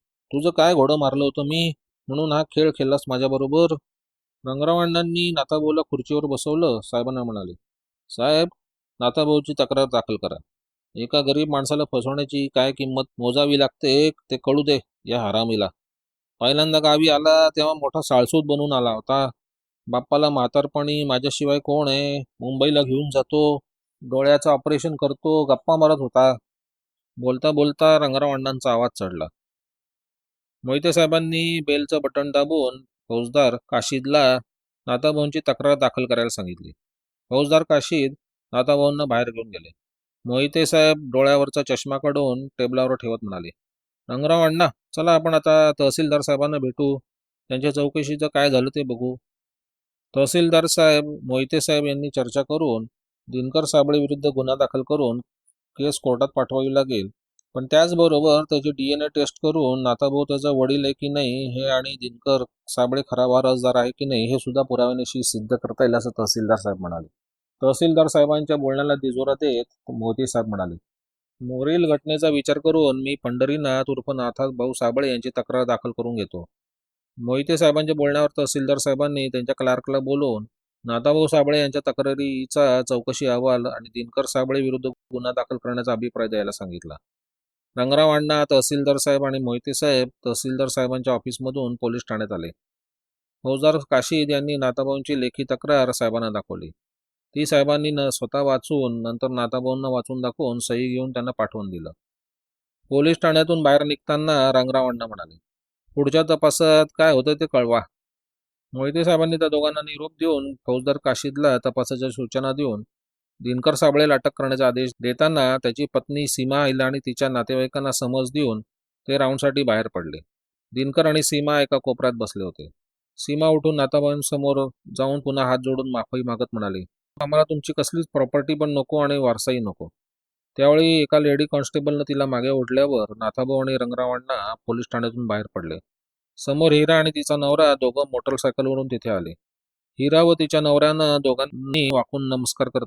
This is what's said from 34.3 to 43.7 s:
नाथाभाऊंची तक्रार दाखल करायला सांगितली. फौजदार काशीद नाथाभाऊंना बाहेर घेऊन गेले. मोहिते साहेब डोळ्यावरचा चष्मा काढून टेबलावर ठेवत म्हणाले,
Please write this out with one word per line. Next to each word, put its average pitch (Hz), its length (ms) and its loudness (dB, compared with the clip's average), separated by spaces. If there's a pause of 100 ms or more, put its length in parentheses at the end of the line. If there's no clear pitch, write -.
नाथाभाऊंची 147 540 0
तक्रार 143 340 2
दाखल 131 320 0
करायला 117 220 0
सांगितली. 90 420 -10 (600)
फौजदार 147 320 4
काशीद 143 520 0 (380)
नाथाभाऊंना 143 520 2
बाहेर 120 260 0
घेऊन 113 180 -12
गेले. 85 220 -16 (540)
मोहिते 143 420 0
साहेब 156 460 2
डोळ्यावरचा 139 500 4
चष्मा 135 360 -4
काढून 139 480 -2
टेबलावर 127 480 -2
ठेवत 113 280 -6
म्हणाले, 90 280 -10 (600)